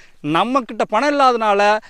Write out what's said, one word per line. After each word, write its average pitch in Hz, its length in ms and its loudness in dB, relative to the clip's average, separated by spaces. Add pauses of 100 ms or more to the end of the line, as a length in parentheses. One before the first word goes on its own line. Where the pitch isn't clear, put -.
(220)
நம்மக்கிட்ட 220 680 -2
பணம் 285 320 0
இல்லாதனால 214 580 2 (120)